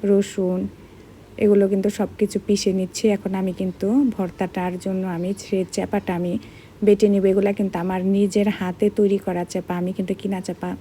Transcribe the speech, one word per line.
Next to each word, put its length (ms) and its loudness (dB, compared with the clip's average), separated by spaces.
রসুন, 560 2
এগুলো 320 6
কিন্তু 200 0
সব 280 -2
কিছু 220 0
পিষে 340 0
নিচ্ছি। 360 -4
এখন 260 0
আমি 180 -2
কিন্তু 340 -4
ভর্তাটার 720 -4
জন্য 280 -4
আমি 300 -4
সে 200 -4
চাপাটা 440 -4
আমি 180 -2
বেটে 280 6
নেব। 160 2
এগুলা 280 4
কিন্তু 240 -2
আমার 280 -2
নিজের 440 2
হাতে 400 -2
তৈরি 280 2
করা 280 -2
চাপা, 300 -6
আমি 180 -4
কিন্তু 220 -4
কিনা 260 -4
চাপা 280 -8